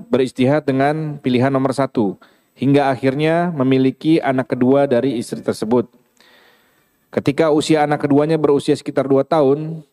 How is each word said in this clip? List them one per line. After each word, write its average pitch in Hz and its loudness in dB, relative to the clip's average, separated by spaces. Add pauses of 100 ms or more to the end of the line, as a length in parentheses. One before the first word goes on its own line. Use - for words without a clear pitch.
(100)
beristihad 135 0
dengan 143 -2
pilihan 127 0
nomor 131 -2
satu, 120 -4 (400)
hingga 139 2
akhirnya 156 -2
memiliki 131 2
anak 131 -2
kedua 131 2
dari 131 0
istri 117 -8
tersebut. 117 -2 (1160)
Ketika 156 -2
usia 151 2
anak 147 0
keduanya 147 2
berusia 143 2
sekitar 135 -4
dua 135 2
tahun, 156 0 (120)